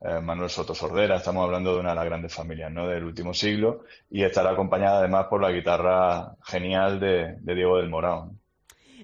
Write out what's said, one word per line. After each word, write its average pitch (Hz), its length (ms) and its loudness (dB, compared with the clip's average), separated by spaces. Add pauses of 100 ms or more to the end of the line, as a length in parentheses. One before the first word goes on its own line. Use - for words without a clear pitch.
eh, 82 180 -4
Manuel 85 300 -4
Soto 82 220 -6
Sordera. 92 440 0
Estamos 92 260 -2
hablando 90 320 0
de 92 60 0
una 90 100 -2
de 85 60 -2
las 82 80 -2
grandes 82 280 -6
familias, 78 380 -10
¿no? 85 160 -6
Del 87 160 -4
último 87 320 -8
siglo, 104 480 0 (280)
y 98 120 0
estará 92 280 4
acompañada 98 500 2
además 95 260 2
por 101 160 0
la 95 80 4
guitarra 90 920 2
genial 95 560 0
de, 87 400 0
de 87 160 -4
Diego 90 220 4
del 87 120 0
Morao. 82 400 -2 (720)